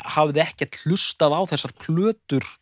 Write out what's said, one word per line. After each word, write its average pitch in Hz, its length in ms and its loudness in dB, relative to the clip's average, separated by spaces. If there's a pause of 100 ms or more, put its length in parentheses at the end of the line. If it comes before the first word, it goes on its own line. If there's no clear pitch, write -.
hafði 156 400 2
ekkert - 400 -8
hlustað 156 500 2
á 165 120 0
þessar - 280 -4
plötur 165 720 -2 (160)